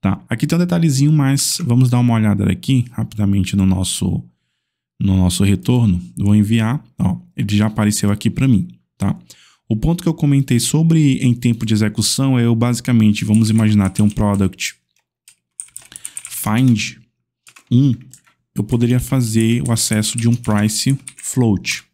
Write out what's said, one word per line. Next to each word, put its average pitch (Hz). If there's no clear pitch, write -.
tá? 95
Aqui 123
tem 160
um 175
detalhezinho, 160
mas 139
vamos 123
dar 123
uma 120
olhada 101
aqui 131
rapidamente 98
no 95
nosso, 92
no 95
nosso 90
retorno. 101
Vou 101
enviar, 110
ó, 180
ele 104
já 107
apareceu 107
aqui 101
pra -
mim, 98
tá? -
O 113
ponto 156
que -
eu 160
comentei 139
sobre 156
em 123
tempo 117
de 110
execução 110
é 117
eu 117
basicamente, 117
vamos 110
imaginar, 107
ter 104
um 104
product 101
find 117
um, 127
eu 101
poderia 120
fazer 117
o 120
acesso 110
de 117
um 120
price 107
float -